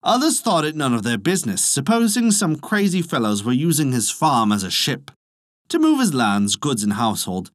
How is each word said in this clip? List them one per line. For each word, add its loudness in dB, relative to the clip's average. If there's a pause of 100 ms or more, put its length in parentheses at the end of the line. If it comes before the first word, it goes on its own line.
Others 2
thought 2
it -4
none 0
of 0
their 0
business, -2
supposing 2
some 0
crazy 0
fellows -2
were -2
using 0
his -2
farm 2
as 0
a -6
ship, -4 (580)
to -2
move 2
his 2
lands, 0
goods, -4
and 0
household -4